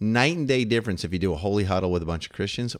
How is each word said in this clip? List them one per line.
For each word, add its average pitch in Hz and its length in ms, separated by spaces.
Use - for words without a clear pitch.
Night 120 340
and 147 140
day 131 160
difference 110 400
if 82 80
you 90 60
do 92 120
a 76 60
holy 101 260
huddle 92 300
with 85 100
a - 20
bunch 82 200
of - 80
Christians 117 460